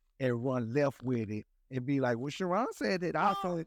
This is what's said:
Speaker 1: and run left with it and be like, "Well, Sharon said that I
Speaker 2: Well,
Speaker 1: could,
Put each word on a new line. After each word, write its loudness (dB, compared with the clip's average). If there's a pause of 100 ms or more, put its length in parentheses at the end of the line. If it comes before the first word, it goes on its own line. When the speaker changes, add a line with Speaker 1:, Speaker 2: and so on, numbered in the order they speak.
(200)
Speaker 1:
and 0
run -2
left 2
with -2
it -6 (240)
and -4
be 2
like, 4
"Well, -6
Sharon 0
said 0
that -2
I 4
Speaker 2:
Well, -2
Speaker 1:
could, -4